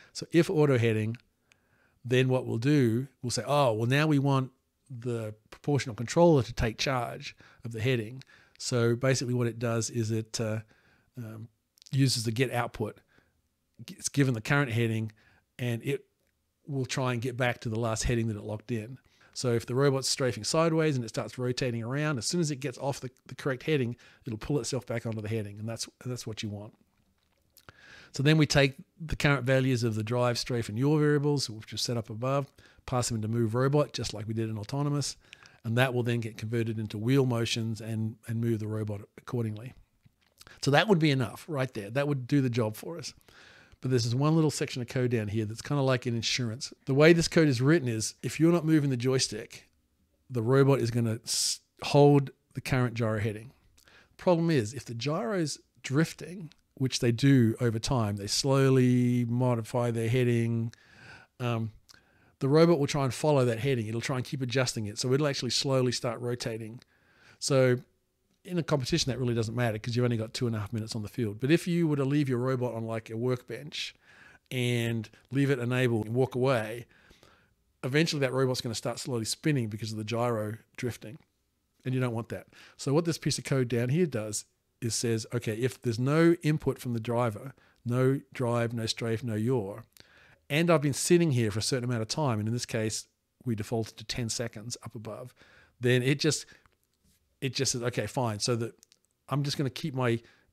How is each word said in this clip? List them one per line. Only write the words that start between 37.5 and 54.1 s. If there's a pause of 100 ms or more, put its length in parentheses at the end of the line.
and, (100)
and
move
the
robot (160)
accordingly. (880)
So
that
would
be
enough
right
there.
That
would
do
the
job
for
us. (680)
But
there's
this
one
little
section
of
code
down
here
that's
kinda
like
an
insurance. (140)
The
way
this
code
is
written
is, (100)
if
you're
not
moving
the
joystick, (600)
the
robot
is
gonna
s-, (240)
hold (220)
the
current
gyro
heading. (640)